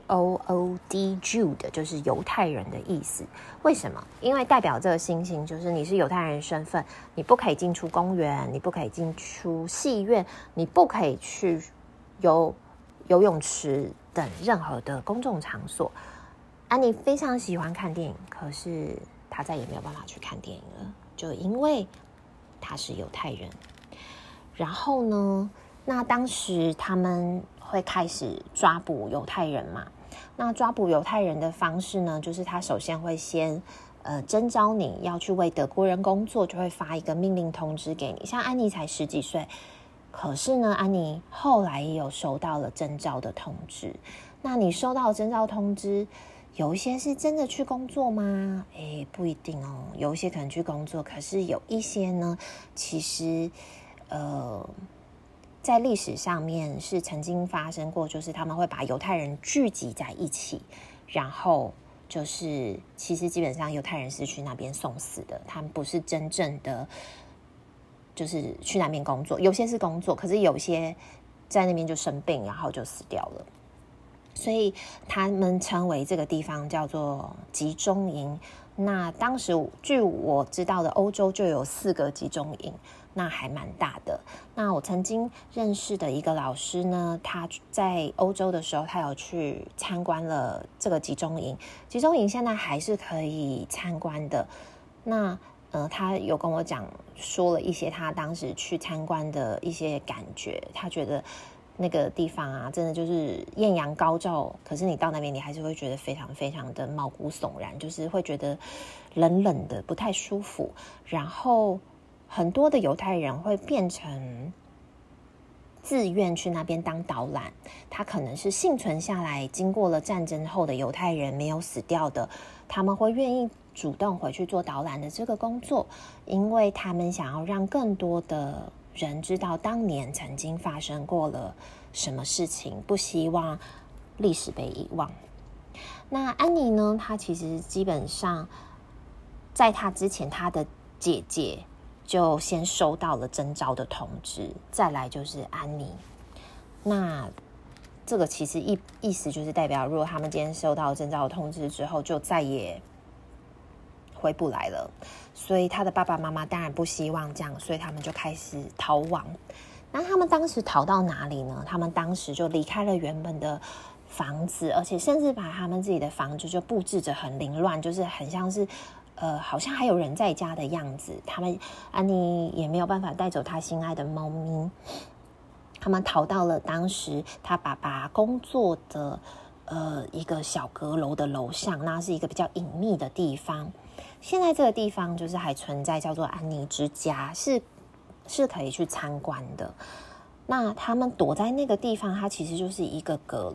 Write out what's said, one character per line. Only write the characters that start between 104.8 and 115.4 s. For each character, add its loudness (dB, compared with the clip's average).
你 4
到 2
那 -2
边， -2
你 -4
还 -8
是 -8
会 -4
觉 -6
得 -4
非 -6
常 -8
非 -4
常 -8
的 -4
毛 -4
骨 -6
悚 -6
然， -10
就 -8
是 -6
会 0
觉 -4
得 -4
冷 8
冷 4
的， -6
不 -4
太 -2
舒 -2
服。 -6
然 -2
后 4
很 2
多 6
的 6
犹 4
太 0
人 0
会 2
变 2
成 -8